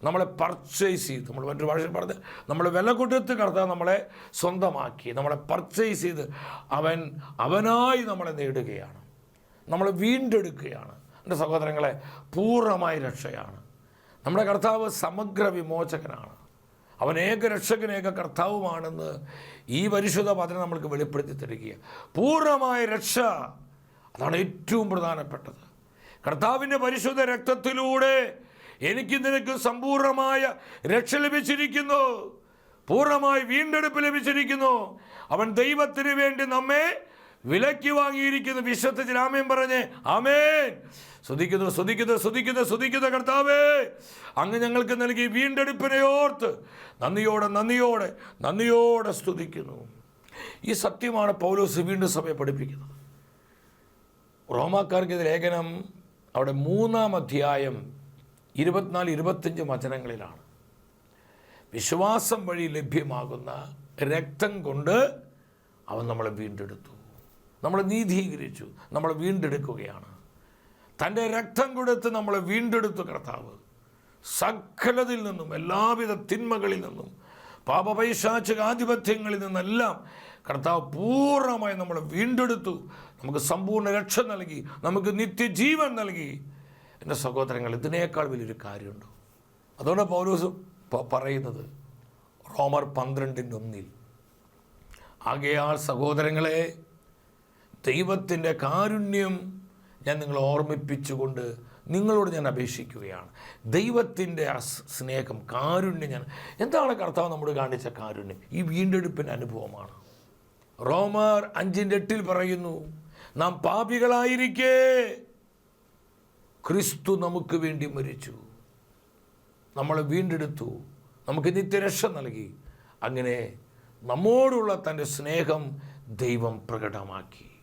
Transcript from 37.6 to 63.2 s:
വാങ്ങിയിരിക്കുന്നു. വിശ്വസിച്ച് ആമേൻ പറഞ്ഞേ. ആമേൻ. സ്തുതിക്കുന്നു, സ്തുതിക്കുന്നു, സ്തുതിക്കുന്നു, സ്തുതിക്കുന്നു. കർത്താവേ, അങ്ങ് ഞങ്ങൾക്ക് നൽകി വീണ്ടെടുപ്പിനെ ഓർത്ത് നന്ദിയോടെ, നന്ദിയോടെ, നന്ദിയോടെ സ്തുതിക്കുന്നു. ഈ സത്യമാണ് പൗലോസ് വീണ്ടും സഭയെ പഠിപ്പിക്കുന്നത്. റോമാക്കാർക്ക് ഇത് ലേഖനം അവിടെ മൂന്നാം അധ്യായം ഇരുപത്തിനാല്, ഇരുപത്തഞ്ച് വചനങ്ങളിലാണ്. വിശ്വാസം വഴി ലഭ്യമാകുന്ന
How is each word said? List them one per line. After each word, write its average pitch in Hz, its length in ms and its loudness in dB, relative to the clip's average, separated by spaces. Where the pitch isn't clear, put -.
വാങ്ങിയിരിക്കുന്നു. 277 640 0
വിശ്വസിച്ച് 247 540 0
ആമേൻ 269 260 2
പറഞ്ഞേ. 262 300 4
ആമേൻ. 285 560 6
സ്തുതിക്കുന്നു, 180 480 0
സ്തുതിക്കുന്നു, 220 480 2
സ്തുതിക്കുന്നു, 247 460 2
സ്തുതിക്കുന്നു. 254 460 2
കർത്താവേ, 277 480 4
അങ്ങ് 202 220 0
ഞങ്ങൾക്ക് 240 400 2
നൽകി 240 220 2
വീണ്ടെടുപ്പിനെ 269 600 2
ഓർത്ത് 285 360 2
നന്ദിയോടെ, 208 440 2
നന്ദിയോടെ, 233 520 2
നന്ദിയോടെ 233 760 4
സ്തുതിക്കുന്നു. 165 580 -6
ഈ 226 40 2
സത്യമാണ് 214 500 2
പൗലോസ് 185 460 2
വീണ്ടും 190 280 2
സഭയെ 160 240 -2
പഠിപ്പിക്കുന്നത്. 139 540 -4
റോമാക്കാർക്ക് 180 600 2
ഇത് 165 140 0
ലേഖനം 170 380 0
അവിടെ 135 180 0
മൂന്നാം 220 540 2
അധ്യായം 139 560 0
ഇരുപത്തിനാല്, 175 540 0
ഇരുപത്തഞ്ച് 165 540 -2
വചനങ്ങളിലാണ്. 123 720 -6
വിശ്വാസം 208 720 2
വഴി 170 180 -4
ലഭ്യമാകുന്ന 127 760 -4